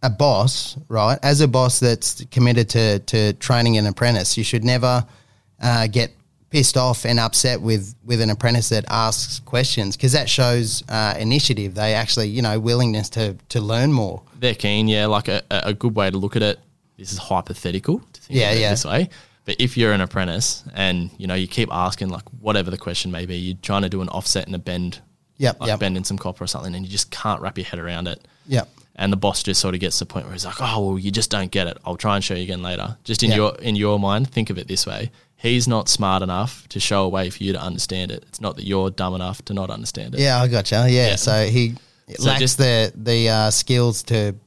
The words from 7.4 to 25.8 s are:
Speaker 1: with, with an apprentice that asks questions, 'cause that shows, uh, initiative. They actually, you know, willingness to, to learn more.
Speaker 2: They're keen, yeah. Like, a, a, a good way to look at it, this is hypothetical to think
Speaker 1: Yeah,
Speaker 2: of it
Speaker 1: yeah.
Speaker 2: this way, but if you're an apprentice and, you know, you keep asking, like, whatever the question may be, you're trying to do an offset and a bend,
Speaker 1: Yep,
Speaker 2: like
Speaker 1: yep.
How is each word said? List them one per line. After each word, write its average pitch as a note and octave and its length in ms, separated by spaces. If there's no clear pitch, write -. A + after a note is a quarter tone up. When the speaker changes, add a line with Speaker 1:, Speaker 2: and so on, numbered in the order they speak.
Speaker 1:
with, G2+ 340
with A#2+ 160
an A2 100
apprentice A#2 380
that A2 200
asks - 520
questions, A#2+ 560
'cause B2+ 160
that C3 180
shows, A#2+ 580
uh, G#2+ 300
initiative. G#2+ 560
They G#2+ 200
actually, A2 340
you A#2 140
know, A2 180
willingness A2+ 500
to, G#2+ 240
to A#2+ 100
learn A#2 320
more. G2+ 300
Speaker 2:
They're A#2 160
keen, G#2 340
yeah. G#2+ 180
Like, G#2 220
a, G2 220
a, G2+ 160
a G#2 80
good A2 220
way G2 140
to F#2 60
look G2+ 200
at A2+ 60
it, G#2 180
this F#2+ 160
is G2 60
hypothetical F#2 800
to - 220
think C3 200
Speaker 1:
Yeah, G#2 120
Speaker 2:
of A2+ 40
it A2+ 40
Speaker 1:
yeah. G#2+ 100
Speaker 2:
this G#2 140
way, C3+ 260
but G#2 120
if B2+ 180
you're A2+ 160
an G2+ 80
apprentice F#2 640
and, F2+ 440
you F#2+ 80
know, F#2 80
you F#2 140
keep - 240
asking, F#2 380
like, F#2+ 140
whatever G#2 300
the F2+ 80
question F2+ 320
may F2 160
be, F2+ 100
you're F2+ 260
trying G2+ 200
to F#2+ 60
do F#2 120
an F#2 100
offset - 360
and F#2 80
a F2+ 60
bend, F2+ 400
Speaker 1:
Yep, B2+ 220
Speaker 2:
like - 80
Speaker 1:
yep. G#2+ 120